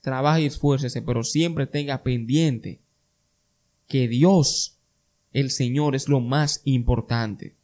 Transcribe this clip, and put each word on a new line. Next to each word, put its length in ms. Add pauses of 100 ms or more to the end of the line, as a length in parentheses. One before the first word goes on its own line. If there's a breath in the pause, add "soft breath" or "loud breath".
Trabaje 420
y 40
esfuércese, 560
pero 220
siempre 420
tenga 360
pendiente 760 (1080)
que 180
Dios, 720 (540)
el 180
Señor, 440
es 140
lo 120
más 440
importante. 1000